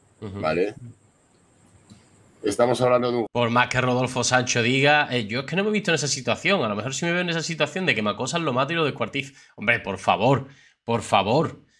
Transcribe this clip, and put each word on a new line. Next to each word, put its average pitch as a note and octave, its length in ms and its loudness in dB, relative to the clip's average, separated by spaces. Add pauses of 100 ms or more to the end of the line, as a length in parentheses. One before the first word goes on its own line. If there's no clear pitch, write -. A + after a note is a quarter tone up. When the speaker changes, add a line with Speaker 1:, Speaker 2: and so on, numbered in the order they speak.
(220)
Speaker 1:
Ujú. G2 180 -10
Speaker 2:
¿vale? E2+ 340 0 (1700)
Estamos A#2+ 380 2
hablando B2 300 2
de A#2+ 80 -2
un A2+ 140 -2
Speaker 1:
Por A#2+ 180 0
más A#2+ 180 4
que B2+ 120 -2
Rodolfo B2 440 0
Sancho B2 380 2
diga, C3+ 480 4
eh, A#2+ 160 -2
yo A#2 140 -6
es C#3 60 -8
que D#3 100 -6
no G3 80 0
me G#3+ 60 -2
he - 20 0
visto G#3 180 0
en E3 60 2
esa C#3+ 120 -2
situación, D#3 540 -2
a A2+ 60 0
lo G#2 80 -2
mejor A#2 180 -6
si C#3 100 -6
me E3+ 80 0
veo F3 80 0
en F3+ 100 -2
esa E3 120 -2
situación D#3+ 440 -4
de C3+ 80 4
que G#2+ 80 -2
me G#2+ 80 0
acosan, C3 340 -4
lo C#3+ 100 0
mato C#3 180 0
y E3+ 40 -2
lo E3 100 2
descuartizo. C3+ 480 -6 (220)
Hombre, A2 240 0
por G2 180 -6
favor, A2+ 500 2 (360)
por A#2 180 -2
favor. A2 580 2 (180)